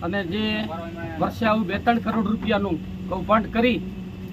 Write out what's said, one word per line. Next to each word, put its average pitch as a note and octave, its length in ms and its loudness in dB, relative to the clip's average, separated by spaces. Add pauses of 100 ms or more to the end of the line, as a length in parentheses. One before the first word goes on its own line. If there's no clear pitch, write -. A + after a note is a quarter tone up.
અને F#3+ 220 0
જે G#3+ 400 0 (560)
વર્ષે G3 260 0
આવું G#3+ 220 4
બે G3 120 0
ત્રણ A#3 200 4
કરોડ A3 280 0
રૂપિયાનું G3+ 800 0
કૌભાંડ F#3+ 440 2
કરી A3+ 280 4 (520)